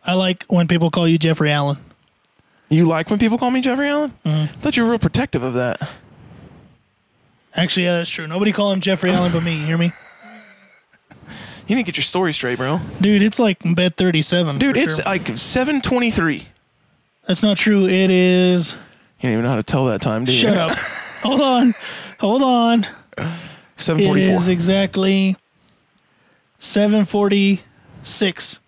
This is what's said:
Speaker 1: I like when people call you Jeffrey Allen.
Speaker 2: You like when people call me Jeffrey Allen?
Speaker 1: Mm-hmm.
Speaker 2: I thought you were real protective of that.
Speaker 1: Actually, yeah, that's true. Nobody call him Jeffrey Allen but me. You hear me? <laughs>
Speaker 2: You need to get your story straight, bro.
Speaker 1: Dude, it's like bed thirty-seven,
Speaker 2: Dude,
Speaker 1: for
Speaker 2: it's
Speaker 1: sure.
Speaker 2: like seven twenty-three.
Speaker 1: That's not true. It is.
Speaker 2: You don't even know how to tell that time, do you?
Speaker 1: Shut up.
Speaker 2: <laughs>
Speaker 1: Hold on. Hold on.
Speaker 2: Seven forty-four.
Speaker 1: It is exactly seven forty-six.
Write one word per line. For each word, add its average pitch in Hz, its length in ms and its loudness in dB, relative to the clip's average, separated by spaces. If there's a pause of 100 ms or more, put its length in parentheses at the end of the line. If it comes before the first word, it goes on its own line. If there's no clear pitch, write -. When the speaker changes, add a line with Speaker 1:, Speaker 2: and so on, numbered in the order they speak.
Speaker 1:
I 175 80 0
like 185 340 0
when 170 200 4
people 165 240 2
call 170 160 2
you 165 100 4
Jeffrey 156 340 2
Allen. 143 280 0 (880)
Speaker 2:
You 165 160 6
like 160 240 0
when 214 80 0
people 226 220 2
call 247 100 0
me 254 120 0
Jeffrey 262 260 0
Allen? 294 240 -2 (120)
Speaker 1:
Mm-hmm. 151 200 0
Speaker 2:
I - 20 -2
thought - 320 -4
you 240 60 2
were 226 80 2
real 233 80 0
protective - 420 -2
of 127 140 -4
that. 123 340 -4 (1700)
Speaker 1:
Actually, 175 320 -2
yeah, 175 100 0
that's 170 140 -6
true. 160 160 -10
Nobody 190 240 0
call 202 200 0
him 190 80 -2
Jeffrey 185 300 0
Allen 180 220 2
but 170 120 0
me. 165 160 -2
You 151 60 -6
hear 165 140 0
me? 170 160 2
<laughs> - 60 -20 (1700)
Speaker 2:
You 208 60 2
need 262 60 0
to 220 60 -2
get 170 100 -6
your 139 80 -2
story 180 280 0
straight, 123 240 -2
bro. 135 220 -2 (220)
Speaker 1:
Dude, 202 200 4
it's 208 180 0
like 214 220 2
bed 175 360 0
thirty-seven, 165 600 0
Speaker 2:
Dude, 269 200 0
Speaker 1:
for - 40 2
Speaker 2:
it's 156 140 0
Speaker 1:
sure. - 80 -4
Speaker 2:
like 202 340 -4
seven 262 440 -2
twenty-three. 214 680 -2 (800)
Speaker 1:
That's 185 160 0
not 202 140 2
true. 202 280 4
It 185 240 2
is. 180 640 4
Speaker 2:
You - 60 -16 (460)
don't 127 100 0
even 113 100 0
know 120 60 0
how 131 80 0
to 110 60 -2
tell 135 240 0
that 110 140 -2
time, 113 220 -2
do 127 80 0
you? 123 80 2
Speaker 1:
Shut 202 180 2
up. 160 140 0
Speaker 2:
<laughs> - 520 -8
Speaker 1:
Hold 277 180 0
on. 247 320 4 (480)
Hold 226 200 0
on. 233 460 2 (880)
Speaker 2:
Seven 165 300 -2
forty-four. 190 300 2
Speaker 1:
It - 20 2
is 180 100 0
exactly 190 880 0 (1200)
seven 208 460 2
forty-six. - 1600 -2